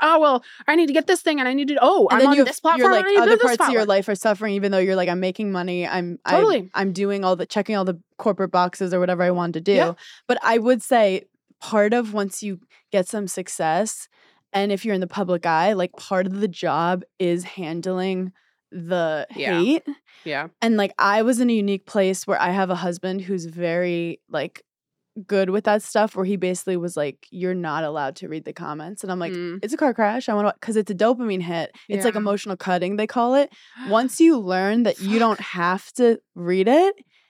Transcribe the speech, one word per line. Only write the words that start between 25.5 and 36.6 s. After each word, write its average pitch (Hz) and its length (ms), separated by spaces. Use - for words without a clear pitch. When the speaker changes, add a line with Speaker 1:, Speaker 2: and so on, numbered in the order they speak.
Speaker 2:
with 202 140
that 214 180
stuff, 214 340
where 190 80
he 196 120
basically 185 420
was 170 180
like, 147 340
"You're 185 240
not 160 300
allowed 147 320
to 180 120
read 156 180
the 170 80
comments." 156 480
And 185 100
I'm 180 60
like, 175 140
Speaker 1:
Mm. 175 300
Speaker 2:
"It's 220 120
a - 20
car 285 160
crash. 226 380
I 214 40
wanna," 208 260
'cause 220 160
it's 214 140
a 202 40
dopamine 214 480
hit. 170 300
It's 202 160
like 233 100
Speaker 1:
Yeah. 214 60
Speaker 2:
emotional 202 360
cutting, 185 400
they 214 100
call 240 280
it. 277 160
Speaker 1:
<gasps> 247 140
Speaker 2:
Once 247 300
you 320 180
learn 196 460
that 202 160
you 202 180
don't 226 180
Speaker 1:
Fuck. 202 120
Speaker 2:
have 180 460
to 233 260
read 180 320